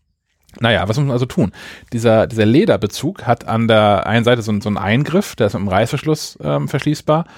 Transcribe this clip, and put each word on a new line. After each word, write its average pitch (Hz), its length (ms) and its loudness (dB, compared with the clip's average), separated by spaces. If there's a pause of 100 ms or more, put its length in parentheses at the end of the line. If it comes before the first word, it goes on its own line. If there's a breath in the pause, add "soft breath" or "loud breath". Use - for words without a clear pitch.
(600)
naja, 101 280 2
was 107 100 -2
muss 147 100 0
man 127 60 -2
also 123 120 0
tun? 120 260 -2 (400 loud breath)
Dieser, 110 360 2
dieser 110 180 0
Lederbezug 131 800 0
hat 120 200 -2
an 113 200 0
der 107 400 4
einen 113 160 0
Seite 120 200 2
so, 104 180 -2
so 107 80 -4
einen 101 80 -2
Eingriff, 143 580 -2
der 110 120 2
ist 101 60 -2
mit - 80 -4
einem 101 80 -4
Reißverschluss, 131 720 -2
ähm, 147 260 -4
verschließbar 151 580 -2 (120 loud breath)